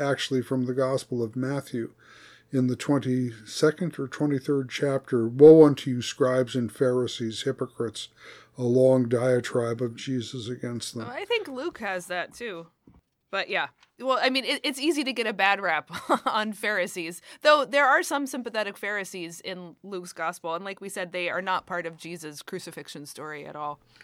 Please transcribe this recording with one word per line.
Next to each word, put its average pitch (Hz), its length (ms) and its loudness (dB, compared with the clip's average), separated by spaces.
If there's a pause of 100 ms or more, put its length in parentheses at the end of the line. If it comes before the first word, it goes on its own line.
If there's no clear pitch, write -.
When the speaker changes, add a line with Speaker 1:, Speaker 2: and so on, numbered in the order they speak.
Speaker 1:
actually 135 420 -2
from 127 240 -2
the 127 80 -4
Gospel 131 480 -2
of 113 140 -6
Matthew. 131 560 -6 (600)
In 127 140 2
the 127 80 0
twenty-second 127 1200 -2
or 135 120 -8
twenty-third 139 640 -2
chapter, 135 580 0
"Woe 151 360 12
unto 143 240 4
you, 123 140 -2
scribes 127 540 0
and 117 160 -2
Pharisees, 123 720 -2
hypocrites," 123 640 -6 (500)
a 127 60 -6
long 127 440 6
diatribe 120 720 0
of 117 140 -4
Jesus 123 540 -8
against 120 460 -10
them. 117 140 -10
Speaker 2:
Oh, 240 40 -12
I 339 120 -10
think 440 220 -4
Luke 285 320 -10
has 190 300 -8
that 180 260 -8
too. 180 320 -12 (640)
But 196 180 -4
yeah. 165 200 -2 (320)
Well, 254 200 0
I 262 100 2
mean, 262 140 -2
it, 269 200 -2
it's 269 160 -4
easy 294 240 0
to 262 80 -4
get 226 160 -2
a 214 40 -4
bad 196 280 2
rap 165 320 -2 (180)
<laughs> 240 160 0
on 214 260 -2
Pharisees, 180 720 -4 (200)
though 302 220 6
there 277 220 2
are 302 160 4
some 285 240 -4
sympathetic 214 500 -6
Pharisees 190 640 -8
in 180 440 -12
Luke's 185 280 -12
gospel. 165 440 -6
And 190 80 -8
like 196 160 -12
we 196 80 -12
said, 185 240 -8
they 180 180 -4
are 175 120 -4
not 185 240 -4
part 175 200 -8
of 165 100 -10
Jesus' 160 460 -14
crucifixion 156 640 -14
story 151 400 -14
at 151 80 -16
all. 147 240 -8 (260)